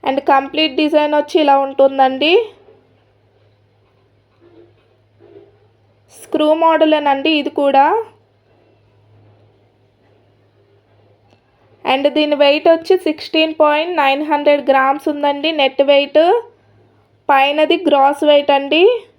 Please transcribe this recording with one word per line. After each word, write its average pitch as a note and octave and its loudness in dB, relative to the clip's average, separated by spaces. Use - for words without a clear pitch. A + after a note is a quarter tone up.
And C4+ -2
కంప్లీట్ C#4 0
డిజైన్ D4+ 0
వచ్చి D4 -4
ఇలా C#4+ 2
ఉంటుందండి. C4+ 0
స్క్రూ D4+ -4
మోడలేనండి D#4 0
ఇది C#4+ -6
కూడా. C#4 2
And C#4 -2
దీని D4 -2
వెయిట్ D4+ 2
వచ్చి E4 0
సిక్స్టీన్ D#4 -4
పాయింట్ D#4 0
నైన్ C#4 -2
హండ్రెడ్ D4 0
గ్రామ్స్ C4+ 0
ఉందండి C#4+ -4
నెట్ C4+ 0
వెయిట్. C#4+ 2
పైనది D4+ 0
గ్రాస్ C#4+ 2
వెయిట్ C#4+ 2
అండి. C#4+ 0